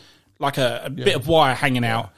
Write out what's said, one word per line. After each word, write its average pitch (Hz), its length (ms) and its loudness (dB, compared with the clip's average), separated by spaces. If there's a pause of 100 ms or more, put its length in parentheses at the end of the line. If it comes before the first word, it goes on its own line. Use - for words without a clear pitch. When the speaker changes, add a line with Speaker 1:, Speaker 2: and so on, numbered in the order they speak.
(380)
Speaker 1:
like, 143 200 -4
a, 120 260 -2
a 156 100 -8
Speaker 2:
Yeah. 127 100 -8
Speaker 1:
bit 175 120 2
of 127 100 -6
wire 151 280 4
hanging 127 300 0
Speaker 2:
Yeah, 113 140 0
Speaker 1:
out. 110 200 -8